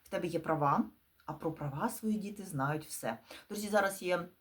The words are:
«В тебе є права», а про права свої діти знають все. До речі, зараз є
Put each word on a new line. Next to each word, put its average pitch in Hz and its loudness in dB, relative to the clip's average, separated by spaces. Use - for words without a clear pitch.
«В - -20
тебе 180 -2
є 160 0
права», 156 4
а 156 -6
про 151 -2
права 147 -2
свої 214 0
діти 202 -8
знають 151 0
все. - -4
До 208 -8
речі, 214 -2
зараз 196 4
є 175 0